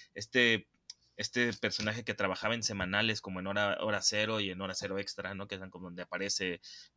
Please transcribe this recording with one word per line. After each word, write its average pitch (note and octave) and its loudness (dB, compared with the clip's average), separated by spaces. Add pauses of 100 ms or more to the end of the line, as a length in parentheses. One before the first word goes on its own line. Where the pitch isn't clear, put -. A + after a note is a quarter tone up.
(120)
este A2+ 4 (480)
este A#2+ 2
personaje G#2+ -2
que A2+ -2
trabajaba G2+ 2
en A#2 -2
semanales, G#2 2
como F#2 -6
en F#2 -6
Hora, G2+ 2
Hora G#2 0
Cero G#2+ 2
y G2 0
en F2+ -6
Hora F#2+ -4
Cero F#2+ -4
Extra, G2 -6
¿no? G2 -6
Que G2+ -8
es F#2 -8 (100)
como F2+ -12
donde F2 -10
aparece F#2 -2 (360)